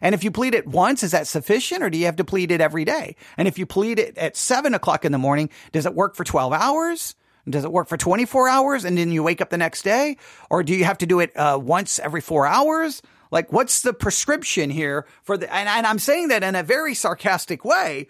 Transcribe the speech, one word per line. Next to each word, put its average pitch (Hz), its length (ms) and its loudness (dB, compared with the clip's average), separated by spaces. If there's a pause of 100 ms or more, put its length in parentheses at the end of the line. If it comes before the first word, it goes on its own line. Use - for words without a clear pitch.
And 185 140 2
if 175 100 -2
you 214 60 0
plead 233 240 0
it 214 120 0
once, 180 360 2
is 190 80 -2
that 156 160 2
sufficient, 240 560 -2
or 226 80 0
do 160 80 -4
you 170 80 2
have 165 100 0
to 175 80 -2
plead 185 260 -2
it 170 100 2
every 156 240 2
day? 277 320 -4 (200)
And 190 100 2
if 196 120 0
you 180 80 -4
plead 214 320 0
it - 200 -2
at 160 180 -4
seven 262 380 0
o'clock - 300 0
in 156 80 2
the 143 60 0
morning, 143 320 0 (220)
does 160 140 -2
it 170 80 -2
work 196 200 0
for 180 100 -8
twelve 131 280 0
hours? 302 640 0 (340)
Does 139 160 -2
it 156 80 -6
work 170 160 0
for 170 80 -6
twenty-four 240 520 2
hours 269 360 2
and 175 120 -2
then 170 160 0
you 160 100 0
wake 170 180 0
up 185 100 -2
the 175 80 -2
next 165 240 -2
day? 262 360 0 (320)
Or 175 120 2
do 160 120 0
you 185 100 2
have 185 140 0
to 175 80 -2
do 175 140 2
it, 170 160 -2
uh, 147 240 2
once 165 380 -2
every 151 220 -6
four 147 260 0
hours? 302 560 0 (300)
Like, 165 200 0
what's 247 300 2
the 247 100 0
prescription 214 760 -2
here 147 360 -2 (160)
for - 140 -4
the, 185 180 -6
and, 202 140 0
and 226 180 2
I'm 214 140 2
saying 330 280 0
that 233 140 2
in 190 140 -2
a 180 60 -2
very 262 320 0
sarcastic 175 680 -2
way 196 460 -2